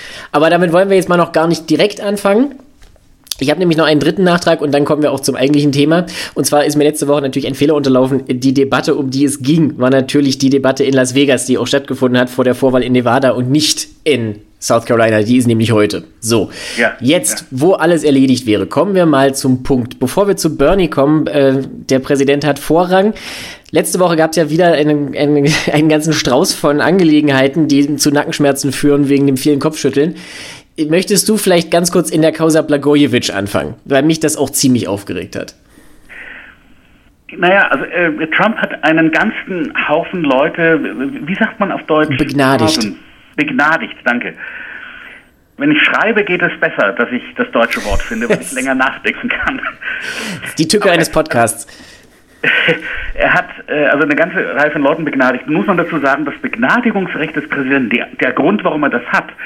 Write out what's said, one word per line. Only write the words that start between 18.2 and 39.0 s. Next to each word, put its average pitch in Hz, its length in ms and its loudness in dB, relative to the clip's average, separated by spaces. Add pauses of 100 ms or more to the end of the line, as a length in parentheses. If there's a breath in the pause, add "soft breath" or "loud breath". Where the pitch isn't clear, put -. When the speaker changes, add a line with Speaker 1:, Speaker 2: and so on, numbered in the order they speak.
Speaker 1:
wäre, 98 200 0
kommen 190 280 0
wir 180 100 4
mal 139 300 4
zum 127 300 -2
Punkt. 123 340 -2
Bevor 185 300 0
wir 185 80 0
zu 160 200 -2
Bernie 165 320 2
kommen, 151 380 2
äh, 139 400 2
der - 320 -2
Präsident 139 480 0
hat 143 140 0
Vorrang. 185 540 2 (580 loud breath)
Letzte 180 260 0
Woche 175 160 2
gab's 160 220 0
ja 160 120 2
wieder 170 260 2
einen, 147 420 0
einen, 143 320 2 (120)
<laughs> - 120 -4
einen 156 160 2
ganzen 156 240 2
Strauß 143 420 0
von 147 260 0
Angelegenheiten, 147 840 2
die 143 300 2
zu 147 160 2
Nackenschmerzen 143 580 0
führen 143 380 2
wegen 139 180 2
dem 135 100 2
vielen 143 220 2
Kopfschütteln. 151 560 -2 (760 loud breath)
Möchtest 185 400 0
du 214 80 2
vielleicht 175 340 2
ganz 175 220 2
kurz 175 180 0
in 165 100 0
der 160 120 4
Causa 160 280 2
Blagojevich 143 720 2
anfangen, 98 420 -4 (100)
weil 135 180 2
mich 160 160 2
das 151 180 -2
auch 139 140 -2
ziemlich 120 380 0
aufgeregt 92 480 -8
hat? - 180 -12 (1800 loud breath)
Speaker 2:
Naja, 185 320 2
also, 139 160 -2
äh, 160 440 -4
Trump 208 300 0
hat - 260 -6
einen 160 280 2